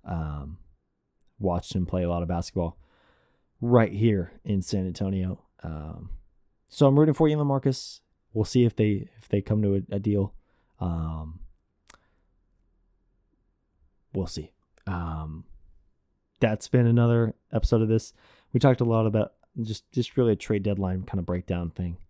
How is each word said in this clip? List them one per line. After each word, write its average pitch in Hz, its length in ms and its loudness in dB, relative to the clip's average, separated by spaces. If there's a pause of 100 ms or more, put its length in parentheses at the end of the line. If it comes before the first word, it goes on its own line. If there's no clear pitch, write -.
Um, 76 520 -8 (800)
watched 90 340 -4
him 90 120 0
play 90 180 -2
a 85 60 0
lot 87 140 -2
of 82 40 -4
basketball 85 500 -4 (840)
right 120 320 4
here 101 400 0 (100)
in 98 180 -2
San 95 260 -4
Antonio. 92 560 -4 (200)
Um, 80 460 -12 (580)
so - 200 4
I'm 139 100 6
rooting 156 160 6
for 160 160 4
you, 151 80 0
LaMarcus. 139 640 -2 (320)
We'll 110 100 0
see 123 220 4
if 113 100 2
they, 107 320 0 (140)
if - 80 -20
they 101 120 0
come 107 200 0
to 101 140 2
a, 98 200 -4
a 98 40 -2
deal. 101 340 0 (460)
Um, 80 600 -6 (2750)
we'll 92 140 -4
see. - 240 -12 (360)
Um, 80 580 -8 (920)
that's 110 280 0
been 123 200 4
another 117 480 4 (180)
episode 110 280 2
of 110 60 2
this. 113 260 0 (380)
We 123 80 0
talked 131 220 4
a 120 40 2
lot 113 200 2
about 107 280 0 (280)
just, 110 300 -10
just - 260 -2
really 120 160 4
a - 20 4
trade 101 280 -2
deadline 95 400 -2
kind 98 160 -6
of 85 80 -4
breakdown 90 420 -4
thing. 87 280 -6 (120)